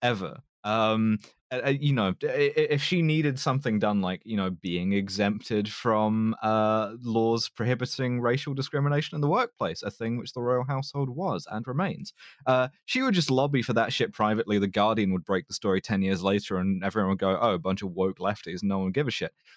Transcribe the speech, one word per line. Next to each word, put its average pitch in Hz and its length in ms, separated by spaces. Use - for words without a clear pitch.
ever. 95 380
Um, 110 540
uh, 127 140
uh, - 20
you 143 140
know, 104 200
d-, 139 140
i-, 147 60
i-, 143 200
if 143 120
she 180 200
needed 156 360
something 127 400
done, 104 220
like, 92 240
you 110 100
know, 98 140
being 90 460
exempted 104 760
from, 110 760
uh, 110 500
laws 113 480
prohibiting 123 720
racial 131 320
discrimination 143 600
in 151 60
the 147 80
workplace, 170 540
a 104 80
thing 117 260
which 120 160
the 127 80
royal 123 240
household 135 460
was 131 400
and 113 180
remains, 131 460
uh, 127 220
she 262 160
would 262 100
just 170 180
lobby 135 300
for 117 140
that 113 180
shit 104 220
privately. 107 440
The 101 100
Guardian 104 440
would 90 140
break 95 200
the - 80
story 95 280
ten 101 180
years 95 220
later, 98 340
and 92 260
everyone 98 280
would 98 80
go, 95 200
"Oh, 110 140
a 92 60
bunch 92 240
of 95 100
woke 95 280
lefties," 92 420
and 101 80
no 98 80
one 95 80
would 95 80
give 143 140
a - 20
shit. - 240